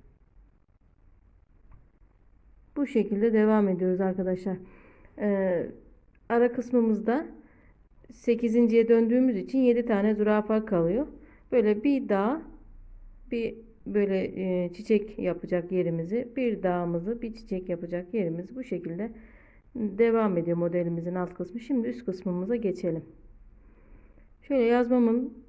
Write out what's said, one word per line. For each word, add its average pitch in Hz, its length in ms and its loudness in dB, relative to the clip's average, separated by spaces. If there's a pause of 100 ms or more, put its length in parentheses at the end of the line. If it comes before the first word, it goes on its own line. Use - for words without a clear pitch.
(2750)
bu 285 100 2
şekilde 214 460 2
devam 214 360 4
ediyoruz 185 320 0
arkadaşlar. 185 560 -2 (640)
Ee, 190 520 0 (580)
ara 233 240 2
kısmımızda 240 720 0 (840)
sekizinciye 233 760 4
döndüğümüz 233 480 4
için 190 220 -4
yedi 240 280 4
tane 214 280 2
zürafa 214 500 0
kalıyor. 190 420 0 (460)
Böyle 214 320 2
bir 269 240 0
dağ, 214 340 0 (880)
bir 233 240 -4 (320)
böyle, 196 500 0
e, 180 360 -2
çiçek 214 460 -2
yapacak 175 540 -4
yerimizi, 175 640 -2
bir 233 260 -2
dağımızı, 175 600 -2
bir 220 120 -8
çiçek 185 340 -8
yapacak 175 460 -6
yerimiz 185 420 -4
bu 262 80 -10
şekilde 180 480 -8 (640)
devam 220 640 2
ediyor 170 180 0
modelimizin 170 580 -2
alt 175 200 -4
kısmı. 185 260 -10
Şimdi 240 280 -2
üst - 160 -10
kısmımıza 185 520 -4
geçelim. 175 480 -4 (1400)
Şöyle 269 200 2
yazmamın, 240 720 4 (140)